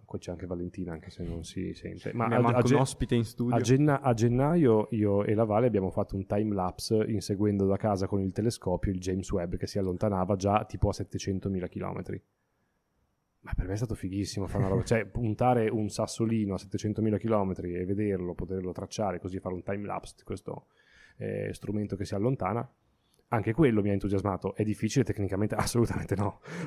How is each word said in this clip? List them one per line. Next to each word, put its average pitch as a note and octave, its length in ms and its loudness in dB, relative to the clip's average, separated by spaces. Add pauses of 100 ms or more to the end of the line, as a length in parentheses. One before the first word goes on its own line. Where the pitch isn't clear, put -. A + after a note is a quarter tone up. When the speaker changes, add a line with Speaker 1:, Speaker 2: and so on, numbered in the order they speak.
Speaker 1:
qua - 120 -10
c'è - 140 -10
anche F2 160 -10
Valentina, F2 460 -6
anche D#2+ 180 -12
se - 120 -12
non E2+ 200 -8
si F2+ 300 -8
sente, F#2 400 -10
ma A#2 120 0
Speaker 2:
Abbiamo A#2 220 4
Speaker 1:
a, - 20 4
Speaker 2:
anche B2 100 4
Speaker 1:
a A#2+ 40 4
Speaker 2:
un B2 60 2
Speaker 1:
gen-, C#3 100 6
Speaker 2:
ospite C3 360 0
in A#2 80 4
studio. A#2+ 320 -2
Speaker 1:
a A2+ 40 2
genna-, C3+ 420 4
a B2+ 120 4
gennaio A#2+ 800 4
io G2+ 320 2
e G#2+ 100 0
la G#2+ 120 4
Vale G#2+ 220 4
abbiamo F#2+ 240 2
fatto G#2 240 -2
un F#2+ 100 -4
time G#2 300 0
lapse F#2 400 0 (120)
inseguendo G#2 580 2
da G2 120 4
casa G2 300 0
con G2+ 140 0
il F#2+ 100 0
telescopio G2+ 600 0
il F#2 80 -2
James F#2 320 -2
Webb F2 240 -2
che G#2 120 -4
si - 100 -6
allontanava F#2+ 580 0
già G2+ 300 2
tipo - 240 -2
a F#2+ 40 0
settecentomila F#2+ 720 -4
chilometri. F#2+ 540 -8 (1200)
Ma - 140 -8
per F#2+ 120 2
me F#2+ 60 -2
è G#2 40 0
stato G#2+ 180 -4
fighissimo F#2+ 520 -4
fare G2 160 0
una F#2+ 100 2
roba, F#2+ 100 2
Speaker 2:
<laughs> - 20 -10
Speaker 1:
cioè A2+ 200 2
puntare A#2+ 640 2
un G#2+ 200 0
sassolino A2 680 0
a - 20 -2
settecentomila G#2+ 600 -2
chilometri F#2+ 580 0
e F2+ 100 -4
vederlo, F#2+ 480 -2
poterlo F#2 400 -6
tracciare, F#2+ 460 -4
così F#2 200 -8
fare F#2 160 -6
un F2 80 -8
time G2+ 220 -6
lapse F#2+ 320 -10
di - 60 -20
questo, - 420 -10 (520)
eh, G2+ 360 -6
strumento G#2 420 -4
che F#2 100 -6
si G2+ 100 -6
allontana. A#2 520 -2 (640)
Anche A2 220 0
quello A2+ 300 4
mi G2+ 60 2
ha G2+ 40 4
entusiasmato. G2 640 0
È A2 80 0
difficile G#2+ 420 2
tecnicamente? G2+ 480 -2
<laughs> - 20 -2
Assolutamente G2+ 600 2
no. G2+ 260 -2 (260)